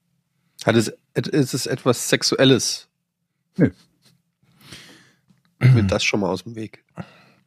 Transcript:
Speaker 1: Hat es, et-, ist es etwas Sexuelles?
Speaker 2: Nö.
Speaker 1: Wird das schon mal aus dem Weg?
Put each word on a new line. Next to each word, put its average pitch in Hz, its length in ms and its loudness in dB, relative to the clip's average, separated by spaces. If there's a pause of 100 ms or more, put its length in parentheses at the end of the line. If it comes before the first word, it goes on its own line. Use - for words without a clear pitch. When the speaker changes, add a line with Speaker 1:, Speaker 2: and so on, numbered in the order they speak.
(680)
Speaker 1:
Hat 113 100 4
es, 110 160 0 (220)
et-, - 140 -4
ist 139 260 0
es 131 120 -6
etwas - 440 -4
Sexuelles? - 800 0 (680)
Speaker 2:
Nö. - 140 2 (1900)
Speaker 1:
Wird 113 300 4
das 104 140 0
schon - 160 -2
mal 95 80 -2
aus 92 160 -4
dem 117 120 -16
Weg? - 280 -14 (640)